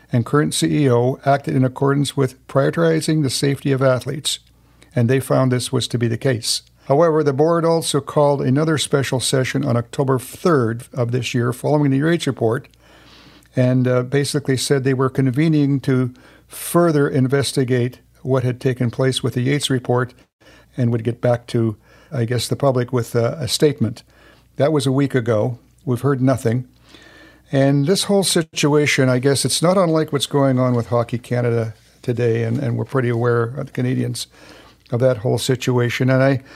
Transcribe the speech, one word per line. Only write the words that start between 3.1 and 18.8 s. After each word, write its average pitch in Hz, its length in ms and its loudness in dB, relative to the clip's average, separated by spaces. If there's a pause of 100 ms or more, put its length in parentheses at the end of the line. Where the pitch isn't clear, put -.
the 127 60 -2
safety 139 420 -2
of 131 100 0
athletes, 135 560 -2 (560)
and 117 160 2
they 135 80 2
found 131 320 0
this 123 220 -2
was 120 160 -2
to 131 100 -4
be 120 80 0
the 113 100 -2
case. 117 460 -4 (240)
However, 156 380 2
the 143 80 2
board 160 320 2
also 165 380 0
called 143 400 2
another 147 340 0
special 135 420 -2
session 131 460 -2
on 131 100 0
October 131 440 -2
third 123 760 -2
of 117 200 -4
this 123 200 -4
year 120 220 -2
following 143 360 0
the 135 60 0
Yates 165 300 0
report 120 420 -2 (880)
and, 127 320 2
uh, 127 140 2
basically 135 560 -2
said 135 260 0
they 135 80 2
were 131 160 0
convening 139 720 0
to 127 320 0 (340)
further 156 600 2
investigate 127 920 0 (200)
what 131 240 0
had 123 160 -2
taken 123 300 0